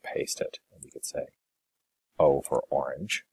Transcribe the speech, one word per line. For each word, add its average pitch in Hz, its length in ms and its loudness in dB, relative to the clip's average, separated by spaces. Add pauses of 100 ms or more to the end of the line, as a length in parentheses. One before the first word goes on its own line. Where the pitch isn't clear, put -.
paste - 400 -4
it. - 160 -6 (120)
And - 140 -20
you - 80 -20
could - 140 -12
say - 220 -6 (880)
O 71 240 6
for - 260 0
orange. 67 640 -2